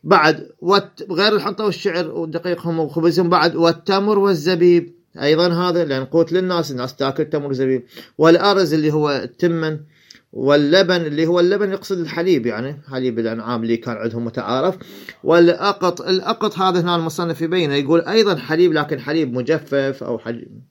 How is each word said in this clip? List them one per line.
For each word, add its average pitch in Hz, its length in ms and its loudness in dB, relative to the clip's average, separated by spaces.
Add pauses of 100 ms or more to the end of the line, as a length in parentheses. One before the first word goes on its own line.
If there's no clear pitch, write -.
بعد 156 460 2 (120)
وت-، 190 500 0
غير 202 240 2
الحنطة 196 300 -4
والشعر 175 460 -4
ودقيقهم 165 680 -6
وخبزهم، 160 500 0
بعد 165 260 2
والتمر 196 640 2
والزبيب 175 760 2 (260)
أيضًا، 170 480 2
هذا 170 160 0
لأن 135 200 -2
قوت 160 260 2
للناس، 175 400 -2
الناس 127 240 -8
تاكل 135 300 -2
تمر 147 240 -6
وزبيب، 131 340 -2 (340)
والأرز 170 560 4
اللي 156 200 0
هو 151 180 0
التمن، 156 680 -2 (560)
واللبن 147 600 4
اللي 160 320 0
هو 175 120 2
اللبن 190 320 2
يقصد 190 280 -6
الحليب، 165 460 0
يعني 127 360 -6 (100)
حليب 127 280 -4
الأنعام 113 440 -4
اللي 117 140 0
كان 117 200 -8
عندهم 113 280 -6
متعارف، 127 500 -2 (480)
والأقط. 175 800 2
الأقط 190 560 -4
هذا 185 240 0
هنا 175 140 -2
المصنف 165 460 -4
يبينه، 165 320 -2
يقول 143 280 2
أيضًا 202 340 2
حليب، 160 380 2
لكن 147 260 -2
حليب 143 340 -4
مجفف 139 720 -2
أو 113 160 -6
حليب 117 520 -12